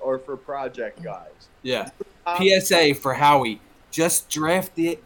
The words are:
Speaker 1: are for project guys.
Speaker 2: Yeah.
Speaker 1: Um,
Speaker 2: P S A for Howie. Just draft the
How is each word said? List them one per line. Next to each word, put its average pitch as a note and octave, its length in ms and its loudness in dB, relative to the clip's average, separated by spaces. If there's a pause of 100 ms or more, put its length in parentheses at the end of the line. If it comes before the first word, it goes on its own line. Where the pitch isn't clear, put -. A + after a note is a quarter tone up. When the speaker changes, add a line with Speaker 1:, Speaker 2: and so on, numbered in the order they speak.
Speaker 1:
are C3 140 -2
for C3 180 -10
project C3 680 -10
guys. F#2+ 260 -12 (340)
Speaker 2:
Yeah. A#2+ 260 -4 (380)
Speaker 1:
Um, F3 120 -2
Speaker 2:
P F#3+ 140 4
S F#3+ 200 2
A D#3+ 200 4
for C#3 220 -2
Howie. B2+ 460 2 (320)
Just - 360 0
draft E3+ 460 -2
the E3 320 -2